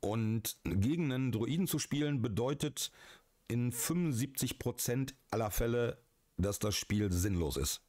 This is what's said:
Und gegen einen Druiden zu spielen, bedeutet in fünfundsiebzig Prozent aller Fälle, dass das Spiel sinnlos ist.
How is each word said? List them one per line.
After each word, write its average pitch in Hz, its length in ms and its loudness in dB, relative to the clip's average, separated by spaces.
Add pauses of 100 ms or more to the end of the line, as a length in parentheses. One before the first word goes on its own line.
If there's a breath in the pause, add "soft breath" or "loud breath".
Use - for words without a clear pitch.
Und 110 640 -2
gegen 127 480 2
einen 127 200 0
Druiden 127 340 0
zu 156 120 0
spielen, 143 440 0
bedeutet 127 680 -2 (580 loud breath)
in 120 240 2
fünfundsiebzig 139 840 0
Prozent 127 560 -2 (160)
aller 110 200 0
Fälle, 120 480 0 (380)
dass 101 220 0
das 104 160 -2
Spiel 104 380 2
sinnlos 87 440 0
ist. 67 320 -2